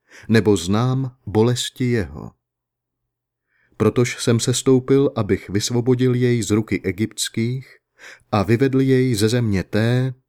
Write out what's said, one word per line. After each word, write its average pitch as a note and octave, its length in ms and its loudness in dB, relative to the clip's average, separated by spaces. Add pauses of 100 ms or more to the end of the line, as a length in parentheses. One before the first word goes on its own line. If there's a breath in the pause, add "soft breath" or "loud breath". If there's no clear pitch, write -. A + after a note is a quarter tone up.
(280 loud breath)
nebo G#2 300 4
znám B2 680 -2
bolesti A#2 600 -2
jeho. D2+ 460 -4 (1500)
Protož A2 460 0
jsem A#2 160 2
sestoupil, C3 760 2
abych G2 340 -2
vysvobodil B2 680 0
jej A#2+ 280 0
z G2+ 80 -4
ruky G#2+ 320 0
egyptských A2+ 920 -6 (540 loud breath)
a G#2 120 2
vyvedl B2 380 2
jej C3 340 2
ze G#2+ 140 0
země A2 340 0
té B2 500 -2 (160)